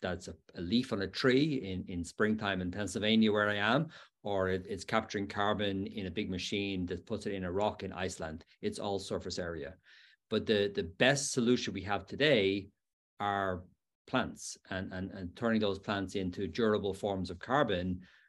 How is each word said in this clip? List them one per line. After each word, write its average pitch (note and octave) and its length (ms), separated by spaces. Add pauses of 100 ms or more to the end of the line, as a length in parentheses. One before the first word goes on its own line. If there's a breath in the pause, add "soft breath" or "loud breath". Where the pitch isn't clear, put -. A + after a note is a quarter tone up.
that's F#2 280
a, F#2 40 (220)
a F#2+ 60
leaf A#2 320
on G2+ 80
a F#2+ 60
tree C3+ 480 (100)
in, F#2 260
in F2 120
springtime G#2+ 580
in F2 100
Pennsylvania, A2 600
where G#2 180
I G#2 60
am, A#2+ 320 (340 loud breath)
or F#2+ 280
it, F#2 200
it's F#2 160
capturing A2 420
carbon G2+ 600
in G#2+ 180
a F#2 60
big F#2 180
machine F#2+ 560
that F2+ 220
puts G#2+ 180
it G2+ 80
in F#2+ 100
a F2+ 80
rock G2+ 320
in F#2+ 80
Iceland. E2+ 540 (160)
It's G#2 180
all G2+ 200
surface F#2 400
area. E2+ 340 (560 soft breath)
But G#2 160
the, G#2 280
the G2+ 100
best B2+ 500
solution A#2+ 400
we F#2+ 80
have G2 240
today G2+ 600 (520)
are G2 440 (420)
plants, - 520 (120)
and, F#2 240
and, F#2 180
and F#2 240
turning A2+ 240
those G2 200
plants G2 360
into F#2+ 320
durable G2+ 460
forms F#2+ 360
of F2 100
carbon. F#2 600 (280 soft breath)